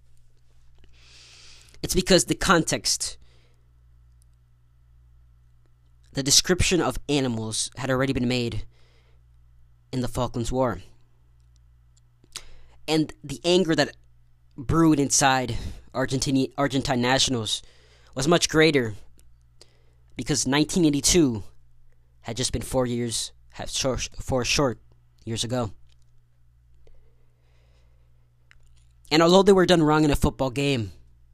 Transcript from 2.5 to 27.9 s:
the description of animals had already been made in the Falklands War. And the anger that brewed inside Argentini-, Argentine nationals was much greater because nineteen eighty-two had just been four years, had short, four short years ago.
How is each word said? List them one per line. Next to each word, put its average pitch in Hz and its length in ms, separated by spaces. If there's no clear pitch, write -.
the 143 80
description - 580
of 123 200
animals 117 680
had 131 140
already 135 240
been 123 140
made 120 400
in 127 100
the 127 60
Falklands 120 440
War. 123 320
And 156 240
the 139 200
anger 175 300
that 143 220
brewed 151 440
inside 131 580
Argentini-, 131 640
Argentine 139 460
nationals 123 640
was 131 140
much 170 200
greater 147 460
because 127 300
nineteen 147 400
eighty-two 143 580
had 117 160
just 127 160
been 120 80
four 127 240
years, 120 460
had - 160
short, - 380
four 123 240
short 131 340
years 110 180
ago. 117 280